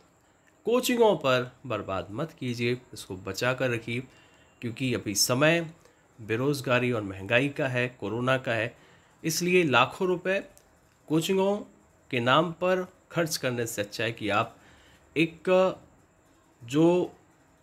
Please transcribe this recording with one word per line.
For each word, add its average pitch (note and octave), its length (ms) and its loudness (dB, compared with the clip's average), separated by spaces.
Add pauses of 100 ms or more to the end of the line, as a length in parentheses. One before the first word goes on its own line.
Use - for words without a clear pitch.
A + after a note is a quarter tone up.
(640)
कोचिंगों A#3 500 4
पर B2+ 360 0 (160)
बर्बाद F#2+ 440 -4
मत C#3 280 -6
कीजिए, B2 380 -2 (160)
इसको - 220 -12
बचा G2 380 -2
कर C3 160 -2
रखिए, A#2 340 -6 (580)
क्योंकि B2 320 -4
अभी G2+ 220 -4
समय D#3 560 2 (500)
बेरोज़गारी B2 680 0
और A2+ 100 -2
महंगाई G2+ 480 0
का C#3 180 -4
है, B2+ 320 -2
कोरोना B2 380 0
का C3 140 -4
है, A2+ 260 -2 (460)
इसलिए F3 400 2
लाखों C3+ 440 2
रुपए F#3 360 -2 (640)
कोचिंगों F#3+ 500 2 (540)
के B2+ 80 0
नाम C#3+ 320 4
पर F3+ 420 -2 (180)
खर्च E3 260 -2
करने A#2+ 300 -2
से G2+ 140 -6
अच्छा G2+ 220 -6
है A2+ 80 -2
कि A2+ 180 -6
आप A2 280 0 (600)
एक F#3 580 2 (880)
जो E3 500 2 (500)